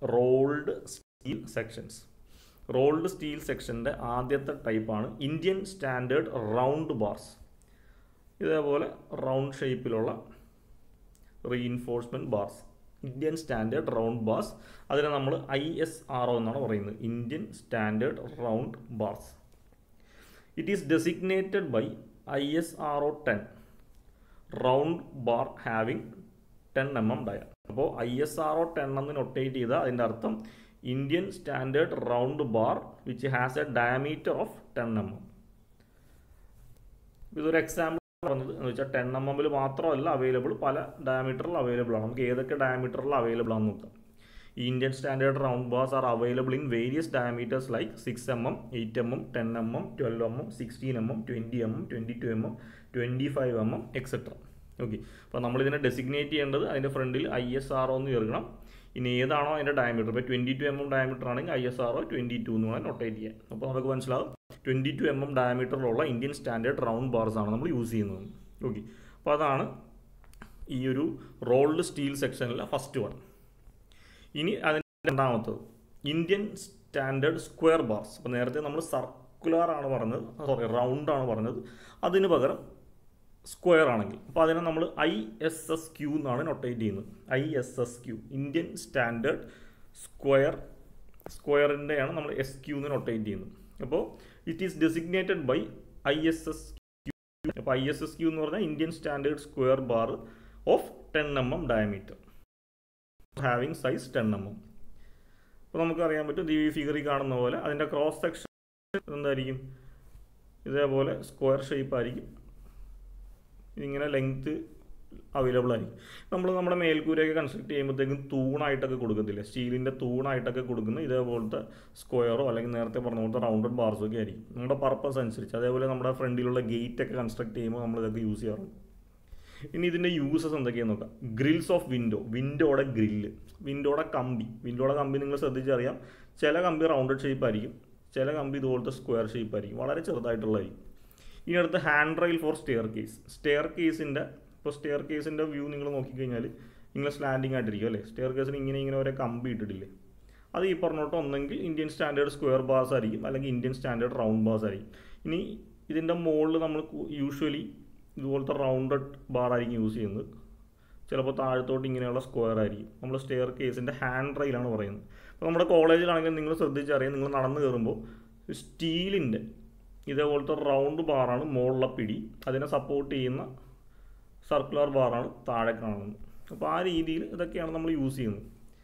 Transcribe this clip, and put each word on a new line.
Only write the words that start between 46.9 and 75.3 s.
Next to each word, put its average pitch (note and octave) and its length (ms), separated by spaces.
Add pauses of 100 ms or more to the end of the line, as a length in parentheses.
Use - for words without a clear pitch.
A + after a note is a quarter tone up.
diameters A#2+ 580
like A2 160 (160)
six A#2 100 (220)
M A#2 40 (100)
M, - 40 (220)
eight A2+ 180 (100)
M A#2+ 120
M, A2 40 (120)
ten A#2 140 (180)
M A2+ 40 (120)
M, - 20 (140)
twelve A#2 340
M A#2+ 120
M, A2 40 (120)
sixteen B2+ 440
M A2+ 100
M, A2 60 (100)
twenty A#2 300 (100)
M A2 80
M, F#3 140
twenty A#2 300
two A#2+ 160
M A2 120
M, - 40 (420)
twenty B2 400
five B2+ 200 (120)
M B2 100
M, - 60 (160)
et - 140
cetera. - 240 (460)
ഓക്കെ, G#2+ 120 (280)
അപ്പോൾ - 200
നമ്മളിതിനെ C3+ 420
ഡെസിഗ്നേറ്റ് C3+ 460
ചെയ്യേണ്ടത് C#3+ 380
അതിൻ്റെ C#3 240
ഫ്രണ്ടിൽ C3 300 (160)
ഐ B2 40 (140)
എസ് C3+ 120 (100)
ആർ C3 140
ഒ - 40
എന്ന് C#3 160
ചേർക്കണം. A#2 300 (540)
ഇനി B2+ 120 (120)
ഏതാണോ D3 340
അതിൻ്റെ C#3+ 240
ഡയമീറ്റർ, A#2 320
ഇപ്പോൾ A#2 180
ട്വൻറ്റി B2+ 300
ടു D3 100
എം C#3 120
എം C#3+ 120
ഡയമീറ്റർ C3 380
ആണെങ്കിൽ D3+ 260
ഐ B2+ 120
എസ് B2 160
ആർ A#2+ 120
ഒ - 20 (120)
ട്വൻറ്റി A#2+ 340
ടു A#2 120
എന്ന് A2 120
വേണം A#2+ 180
നൊട്ടേറ്റ് A#2 300
ചെയ്യാൻ. A2 160 (180)
അപ്പോൾ A2+ 180
നമുക്ക് C3 220
മനസ്സിലാവും C3 360 (380)
ട്വൻറ്റി C3 320
ടു - 140
എം C3+ 140
എം D3 120
ഡയമീറ്ററിലുള്ള B2+ 640 (100)
ഇന്ത്യൻ B2 280
സ്റ്റാൻഡേർഡ് B2+ 480
റൗണ്ട് A#2+ 260
ബാർസ് A2 280
ആണ് G#2 120
നമ്മൾ C3+ 200
യൂസ് A#2 200
ചെയ്യുന്നത്. G2 320 (420)
ഓക്കെ, G#2+ 140 (380)
അപ്പോൾ D3 160
അതാണ് D3 280 (1120)
ഈ B2+ 40 (120)
ഒരു C#3 140 (460)
റോൾഡ് D3+ 380
സ്റ്റീൽ C#3 240 (100)
സെക്ഷനിലെ B2 500
ഫസ്റ്റ് C3 320
വൺ. G2+ 80 (1300)
ഇനി F#3 120 (140)
അതിൻ്റെ D#3 420
രണ്ടാമത്തത് B2 480 (560)